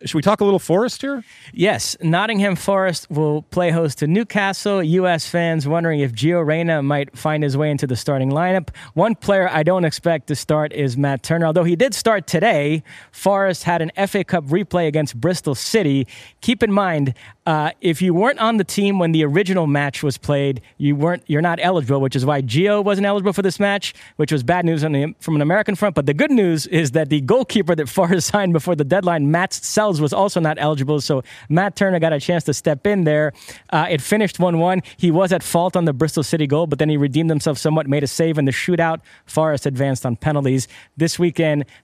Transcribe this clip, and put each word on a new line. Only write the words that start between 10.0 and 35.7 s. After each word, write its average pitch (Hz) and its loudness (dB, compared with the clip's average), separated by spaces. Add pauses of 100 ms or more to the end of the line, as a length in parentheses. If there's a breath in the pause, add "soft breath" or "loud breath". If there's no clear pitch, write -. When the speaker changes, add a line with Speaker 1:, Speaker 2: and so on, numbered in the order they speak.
Speaker 2:
to 147 -4
start 151 -2
is 135 -2
Matt 139 0
Turner, 165 0
although 160 2
he 175 2
did 233 2
start 208 0
today. 156 0 (280 loud breath)
Forest 196 0
had 175 0
an 160 -4
F 196 -2
A 202 0
Cup 170 -2
replay 175 0
against 147 -2
Bristol 160 -2
City. 139 0 (360 loud breath)
Keep 226 -2
in 214 2
mind, 165 0 (320 loud breath)
uh, 156 0 (100)
if 165 0
you 185 2
weren't 233 2
on 226 2
the 196 2
team 196 0
when 165 0
the 156 2
original 170 0
match 143 0
was 143 -2
played, 139 -2 (180 soft breath)
you 143 0
weren't, 170 0
you're 156 0
not 170 0
eligible, 143 2
which 135 0
is 127 -2
why 143 0
Gio 185 2
wasn't 202 0
eligible 202 0
for 196 -2
this 190 -2
match, 202 -2 (220 loud breath)
which 151 -2
was 147 0
bad 175 0
news 165 0
on 156 0
the, 143 -2
from 160 -2
an 147 2
American 190 0
front. 196 0
But 139 2
the 147 2
good 285 2
news 175 2
is 151 0
that 156 2
the 147 2
goalkeeper 180 2
that 147 -2
<laughs> - -12
Forest 180 2
signed 196 0
before 170 0
the 147 0
deadline, 170 2
Mats 175 -2
Sells, 208 0
was 151 0
also 190 0
not 156 0
eligible. 147 0
So 131 -2 (260 loud breath)
Matt 180 0
Turner 190 2
got 165 2
a 143 0
chance 170 -2
to 151 0
step 147 -2
in 202 2
there. 151 2 (380 loud breath)
Uh, 160 0
it 156 -2
finished 208 0
one 170 2
one. 180 0 (160 loud breath)
He 175 2
was 175 2
at 180 0
fault 175 0